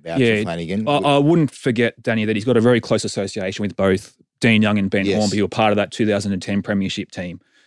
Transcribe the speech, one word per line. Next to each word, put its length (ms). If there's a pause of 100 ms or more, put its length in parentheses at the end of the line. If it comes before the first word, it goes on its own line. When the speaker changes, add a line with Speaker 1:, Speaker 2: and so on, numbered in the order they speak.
Speaker 1:
vouch 200
Speaker 2:
Yeah, 160
Speaker 1:
for 60
Flanagan. 440
Speaker 2:
I, 120
I 180
wouldn't 340
forget, 500
Danny, 220
that 140
he's 80
got 100
a 60
very 180
close 240
association 580
with 140
both 400 (240)
Dean 220
Young 180
and 100
Ben 160
Speaker 1:
Yes. 120
Speaker 2:
Hornby, 200
who 60
were 60
part 240
of 20
that 160
two 160
thousand 240
and 100
ten 200
premiership 500
team. 300 (260)